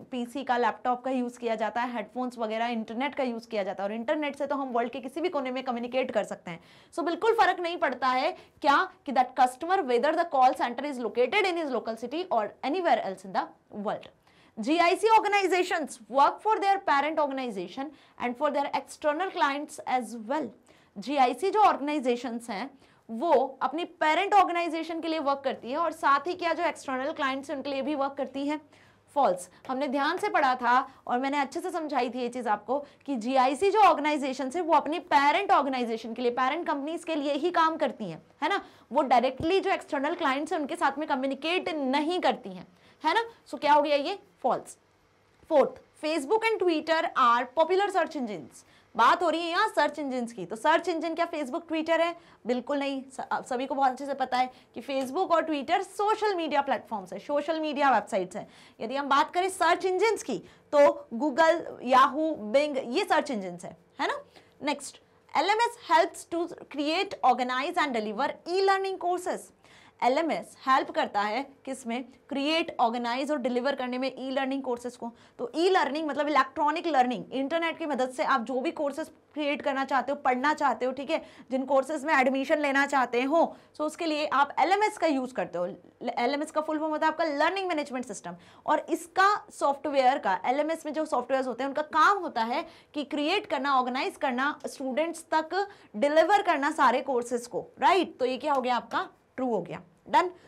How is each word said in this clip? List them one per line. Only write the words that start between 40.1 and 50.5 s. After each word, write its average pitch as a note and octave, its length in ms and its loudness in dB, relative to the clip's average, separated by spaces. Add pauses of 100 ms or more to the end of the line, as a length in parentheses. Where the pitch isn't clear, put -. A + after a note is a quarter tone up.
क्लाइंट्स D4 380 -2
हैं E4+ 80 0
उनके C#4+ 160 -4
साथ C4+ 220 0
में D#4 100 -4
कम्युनिकेट D4+ 640 -2
नहीं D4 460 0
करती A#3 300 0
हैं, F3+ 160 -14 (380)
है D#4+ 100 2
ना। A4+ 140 0 (220)
So C4 100 -10
क्या C#4+ 120 4
हो D4 100 6
गया D4 140 2
ये? D#4+ 220 -2 (240)
फॉल्स। - 360 -2 (720)
फोर्थ, - 320 4 (220)
Facebook D#4+ 420 0
and A4 140 0
Twitter D#4+ 440 2 (140)
are A#3+ 280 4 (120)
popular F#4 340 4
search D#4+ 240 0
engines। G3+ 500 -10 (280)
बात C4+ 280 6
हो F4 80 2
रही D#4+ 100 0
है E4+ 80 -4
यहाँ F#4+ 200 2
सर्च D4+ 300 0
इंजिन्स B3+ 340 -4
की, F3+ 140 -10
तो A3 100 -8